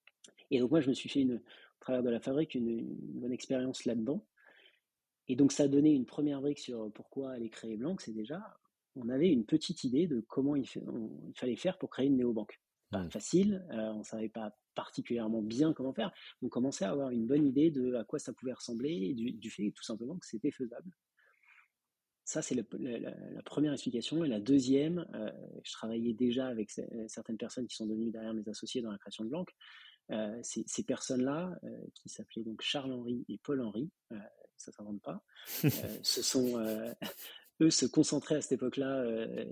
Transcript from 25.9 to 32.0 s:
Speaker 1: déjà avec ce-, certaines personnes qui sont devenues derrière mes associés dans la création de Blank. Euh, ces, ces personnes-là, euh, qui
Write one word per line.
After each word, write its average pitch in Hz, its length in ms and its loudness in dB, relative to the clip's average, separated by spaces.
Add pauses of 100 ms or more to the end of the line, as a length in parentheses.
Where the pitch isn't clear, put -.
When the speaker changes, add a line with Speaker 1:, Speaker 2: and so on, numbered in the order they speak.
Speaker 1:
déjà 123 340 2
avec 110 240 -4
ce-, - 100 -6 (260)
certaines 113 300 -8
personnes 120 300 -6
qui - 80 -12
sont 113 100 -4
devenues 110 260 0
derrière 110 220 -6
mes 110 140 -4
associés 110 340 -4
dans 113 100 -6
la 101 60 -6
création - 280 -10
de 113 40 -6
Blank. 170 200 -6 (600)
Euh, 110 320 -4
ces, 113 260 -6
ces - 160 -4
personnes-là, 135 840 -2
euh, 117 40 -10 (240)
qui - 140 -20